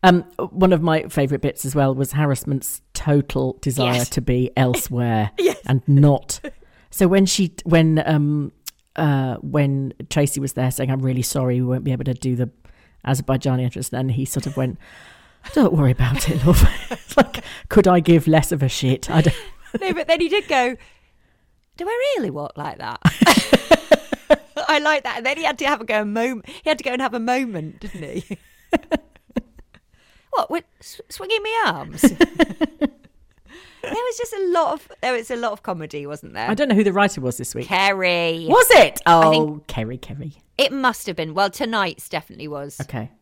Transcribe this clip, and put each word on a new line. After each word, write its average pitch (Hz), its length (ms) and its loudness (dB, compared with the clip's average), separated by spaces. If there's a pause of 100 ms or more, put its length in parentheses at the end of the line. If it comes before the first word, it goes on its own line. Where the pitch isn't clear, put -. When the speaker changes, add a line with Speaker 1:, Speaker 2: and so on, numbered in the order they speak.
Speaker 1:
Um, 180 180 6 (300)
one 185 200 4
of 160 120 2
my 160 200 2
favourite 139 380 -2
bits - 240 -4
as 131 80 -6
well 135 220 2
was 131 160 -4
Harrisman's 143 720 -2 (100)
total 139 680 0
desire 127 340 -2
Speaker 2:
Yes. 120 140 -2
Speaker 1:
to - 120 -4
be 123 340 0
elsewhere 120 800 0
Speaker 2:
<laughs> - 60 -12
Yes. 370 260 2
Speaker 1:
and 127 220 0
not. 143 540 4 (500)
So 190 160 2
when 196 180 4
she, 185 280 0 (100)
when, 160 420 4
um, 147 460 0 (460)
uh, 135 400 0
when 139 560 -2 (180)
Tracy 143 280 0
was 135 140 -6
there 127 160 -2
saying, 131 220 -4
"I'm 131 100 -2
really 131 220 -2
sorry, 127 360 -2
we 127 60 0
won't 127 180 -2
be 139 100 -2
able 120 120 -6
to 135 80 -2
do 123 220 -4
the 120 160 -4 (560)
Azerbaijani 131 560 -2
entrance," - 280 -6
and 131 200 -4
he 120 140 -2
sort - 200 -6
of 139 120 -6
went, 131 200 -4 (760)
"Don't 240 200 4
worry 143 180 4
about 123 380 0
it, 135 160 0
love." 175 160 8 (180)
<laughs> - 120 -10
It's - 260 -4
like, - 260 0 (260)
could 190 180 6
I 180 120 6
give 165 280 4
less 156 240 4
of 151 100 -2
a 135 80 2
shit? - 400 -2
I 160 120 2
don't. 139 200 4
<laughs> - 40 -16 (340)
Speaker 2:
No, 381 140 -4
but 311 160 -4
then 330 100 2
he 339 80 0
did 392 220 -2
go, 254 260 0 (1000)
"Do 349 100 -8
I 494 300 -2
really 226 120 -4
walk 147 280 -12
like 147 220 -10
that?" 113 240 -10
<laughs> - 40 6 (1600)
I 302 120 2
like 294 240 0
that. 240 120 -6
And 233 100 -8
then 277 120 -2
he 320 80 -10
had 294 140 -4
to 285 60 -4
have 285 140 -2
a 226 60 -12
go, 214 160 -2
a 208 40 -4
moment. 226 440 -4
He - 200 -8
had 311 100 0
to - 40 -14
go 262 80 -4
and 254 100 -4
have 247 120 -4
a 233 80 -6
moment, 226 580 -4
didn't - 240 -14
he? - 400 -10
<laughs> - 40 -20 (1900)
What, - 160 -2
with 330 140 -6 (160)
sw-, - 300 -20
swinging 403 340 -4
me 440 60 -6 (160)
arms? - 440 -4
<laughs> - 40 -2 (1700)
There - 80 -10
was 480 260 -6
just 466 160 -8
a 392 160 -4
lot 339 240 0
of, - 180 -14 (100)
there 254 120 -2
was 233 180 -6
a 247 40 -6
lot 233 180 -6
of 208 100 -16
comedy, 156 420 -10
wasn't 147 300 -14
there? 110 140 -6
Speaker 1:
I 214 40 0
don't 277 160 0
know 220 60 4
who 214 80 4
the 196 100 2
writer 202 260 2
was 127 180 -4
this - 180 -10
week. 127 100 -8
Speaker 2:
Kerry. 180 840 0
Speaker 1:
Was 453 220 6
it? 220 380 6
Speaker 2:
I 165 180 8
Speaker 1:
Oh, 160 60 6
Speaker 2:
think 151 360 -2
Speaker 1:
Kerry, 120 300 -8
Kerry. 143 380 -14 (240)
Speaker 2:
it 277 120 2
must 262 360 -4
have 190 80 -8
been. 160 180 -8
Well, 196 160 0
tonight's 214 580 -6
definitely - 400 -12
was. 143 320 -12
Speaker 1:
Okay. 117 300 -10 (120)